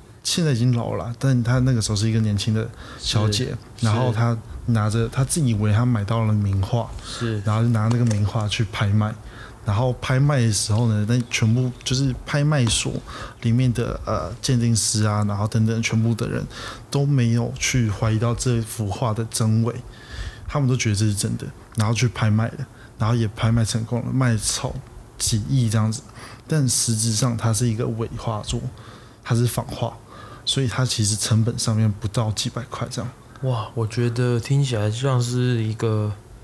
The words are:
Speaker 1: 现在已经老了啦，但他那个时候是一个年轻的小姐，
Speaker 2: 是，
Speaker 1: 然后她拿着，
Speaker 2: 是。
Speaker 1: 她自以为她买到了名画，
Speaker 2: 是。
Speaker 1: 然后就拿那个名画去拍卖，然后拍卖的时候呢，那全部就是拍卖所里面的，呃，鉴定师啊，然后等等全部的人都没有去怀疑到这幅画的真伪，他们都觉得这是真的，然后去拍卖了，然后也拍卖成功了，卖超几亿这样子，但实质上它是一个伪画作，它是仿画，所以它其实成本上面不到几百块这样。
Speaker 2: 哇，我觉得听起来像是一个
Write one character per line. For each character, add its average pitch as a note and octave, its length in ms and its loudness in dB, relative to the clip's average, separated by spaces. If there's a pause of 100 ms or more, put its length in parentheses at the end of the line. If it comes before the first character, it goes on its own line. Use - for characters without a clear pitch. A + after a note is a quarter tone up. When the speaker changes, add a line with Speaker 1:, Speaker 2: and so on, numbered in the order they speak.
(240)
Speaker 1:
现 - 200 0
在 D3+ 60 4
已 B2+ 60 2
经 A#2+ 200 4
老 A2 180 -2
了 F#2+ 120 -4
啦， A#2 140 -6
但 C3 220 4
他 B2 180 2
那 B2+ 120 4
个 A2+ 80 4
时 G#2+ 100 -2
候 G#2+ 60 0
是 A2 140 2
一 - 20 2
个 A2+ 60 2
年 G#2 180 2
轻 G#2+ 160 0
的 A2 160 0 (300)
小 G#2+ 300 0
姐， A#2 280 -2 (200)
Speaker 2:
是， A2+ 100 0
Speaker 1:
然 G#2+ 80 4
后 B2 180 2
她 A#2 240 2 (300)
拿 G#2+ 240 2
着， A2+ 140 2
Speaker 2:
是。 A2+ 40 -2
Speaker 1:
她 C3+ 160 0
自 - 160 -2
以 A#2+ 140 2
为 G#2+ 180 2
她 A#2 140 4
买 A2 180 2
到 A2+ 200 0
了 G#2+ 80 2
名 G2+ 280 2
画， A2+ 300 0 (140)
Speaker 2:
是。 A2 400 -4
Speaker 1:
然 G#2+ 100 2
后 A2+ 80 2
就 A#2 60 4
拿 A2 200 2
那 A#2+ 80 4
个 A#2+ 100 4
名 G#2 200 2
画 G#2+ 220 -2
去 G#2+ 240 0
拍 G#2 160 0
卖， G#2+ 260 2 (500)
然 G#2 100 -2
后 B2+ 260 2
拍 C3 200 2
卖 C#3+ 200 4
的 A2+ 120 4
时 G2+ 200 -2
候 A#2 160 4
呢， G#2 200 2
那 B2 120 2 (100)
全 A2 240 2
部 B2+ 160 2 (120)
就 - 120 -2
是 C3 200 0 (120)
拍 D3 180 0
卖 D3 220 4
所 - 260 0 (500)
里 A#2 80 2
面 B2 220 4
的， A2+ 320 -2
呃， F2 280 -2 (100)
鉴 B2+ 160 2
定 A#2 160 2
师 G#2+ 300 0
啊， G#2 220 2
然 G2+ 100 -2
后 G#2 100 0
等 A2 180 2
等 A2+ 180 0
全 A2+ 180 0
部 A#2 140 2
的 A2+ 140 -4
人 A#2 160 -4 (460)
都 C#3 160 2
没 B2 260 4
有 A#2+ 260 0
去 A#2 300 0
怀 A2 220 0
疑 A2 80 2
到 A#2 160 0
这 A#2 260 0
幅 A2 280 -4
画 G#2+ 260 -2
的 A2+ 160 -4
真 A2 340 2
伪， A#2 100 -2 (720)
他 D3 140 -2
们 C3 80 2
都 B2+ 80 4
觉 A2+ 140 0
得 G2+ 60 2
这 G#2+ 100 2
是 G2+ 80 2
真 A2+ 220 -2
的， G#2+ 100 -10 (300)
然 G#2+ 100 2
后 A#2 80 0
去 A#2+ 140 2
拍 A2 200 0
卖 A2 200 2
了， - 180 -8 (320)
然 A2 100 0
后 A#2+ 80 2
也 A2+ 120 2
拍 A2 220 0
卖 A#2 140 4
成 A2+ 200 -2
功 A#2+ 200 -4
了， B2 80 -4
卖 B2 240 2
超 - 380 -4 (440)
几 A2+ 300 0
亿 B2+ 220 2
这 A2 80 2
样 A2 140 2
子， - 100 -8 (460)
但 D3 200 2
实 A#2 280 0
质 A2 160 0
上 A#2 240 0
它 A2+ 160 0
是 A#2+ 160 2
一 G#2+ 80 0
个 B2 100 -2
伪 A2+ 300 -4
画 G#2+ 240 -4
作， A#2+ 200 -4 (600)
它 A#2 140 0
是 A#2+ 100 4
仿 A#2 200 -2
画， - 300 -6 (480)
所 - 160 0
以 C3+ 60 2
它 B2+ 180 0
其 A2+ 200 0
实 G#2 100 2
成 G#2+ 300 2
本 A#2+ 120 -2
上 A2+ 200 0
面 A2 120 4 (120)
不 A2 80 -4
到 A2 240 0
几 A2+ 180 -4
百 A#2+ 140 -8
块 - 260 -8
这 B2 100 -6
样。 A2+ 80 -8 (340)
Speaker 2:
哇， A#2 320 -2
我 A2+ 120 0
觉 A#2+ 240 0
得 A#2+ 300 2
听 C#3 240 2
起 B2+ 100 -2
来 G#2 160 2
像 B2 320 2
是 B2 400 0
一 A2 120 -2
个 G#2+ 380 0 (320)